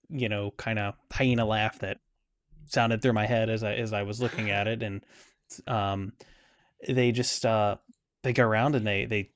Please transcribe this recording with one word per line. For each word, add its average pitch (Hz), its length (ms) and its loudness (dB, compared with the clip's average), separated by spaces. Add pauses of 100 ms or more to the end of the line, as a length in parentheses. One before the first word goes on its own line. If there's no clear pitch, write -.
you 123 200 -2
know, 104 220 -2
kinda 104 440 -4 (160)
hyena 123 340 2
laugh 107 340 0
that 95 200 -6 (640)
sounded 113 360 0
through 127 120 4
my 107 140 2
head 113 220 2
as 110 140 -2
I, 104 100 -2
as 110 200 -4
I 101 100 -2
was 104 180 -6
looking 113 280 -2
at 101 180 0
it. 113 140 -2
And, 104 240 -8 (600)
um, 98 460 -2 (720)
they 123 240 4
just, 120 340 -2
uh, 107 300 4 (480)
they 127 100 0
go 120 140 6
around 117 280 2
and 110 120 0
they, 101 180 0
they 107 300 -4